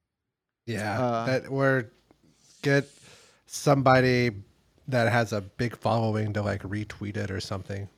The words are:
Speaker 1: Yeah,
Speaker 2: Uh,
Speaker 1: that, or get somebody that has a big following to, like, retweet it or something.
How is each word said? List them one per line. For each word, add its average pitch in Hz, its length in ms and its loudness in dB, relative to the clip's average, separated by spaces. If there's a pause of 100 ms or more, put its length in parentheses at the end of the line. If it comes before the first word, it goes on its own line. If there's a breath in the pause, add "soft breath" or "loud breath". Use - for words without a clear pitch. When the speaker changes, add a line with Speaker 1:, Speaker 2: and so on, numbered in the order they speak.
(640)
Speaker 1:
Yeah, 104 360 -4
Speaker 2:
Uh, 117 240 0
Speaker 1:
that, 131 240 -2
or 135 420 0 (680)
get 139 240 4 (600 soft breath)
somebody 127 840 4 (560)
that 117 240 2
has 117 220 0
a 104 80 -4
big 107 340 -6
following 110 580 0
to, 107 80 -2
like, 101 220 -2
retweet 101 540 -8
it 101 140 -6
or 95 80 -4
something. 98 480 -8 (100)